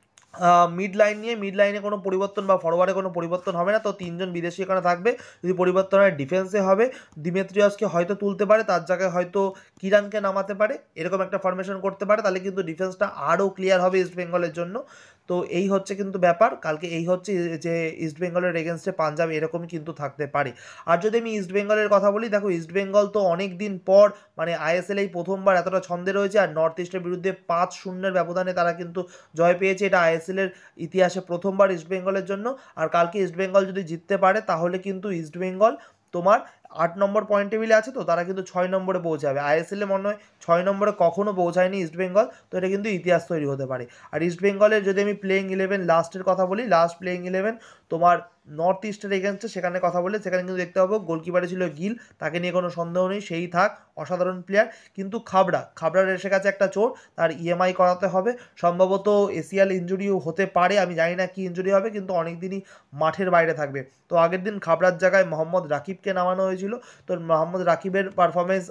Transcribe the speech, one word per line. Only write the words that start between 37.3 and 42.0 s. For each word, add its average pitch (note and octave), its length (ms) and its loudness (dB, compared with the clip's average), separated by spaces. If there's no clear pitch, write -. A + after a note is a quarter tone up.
টেবিলে A3 280 2
আছে A3 120 -4
তো, C4 120 -8
তারা E3+ 200 0
কিন্তু F#3+ 200 -6
ছয় F3+ 240 -2
নম্বরে F#3 320 -2
পৌঁছাবে। D3+ 400 -2
আইএসএল D#3+ 420 -2
এ G#3 40 -2
মনে G3 220 -2
হয় G#3 100 -4
ছয় E3+ 220 2
নম্বরে G3 340 2
কখনো G3 360 2
পৌঁছায়নি F3+ 440 2
ইস্টবেঙ্গল, F#3 480 0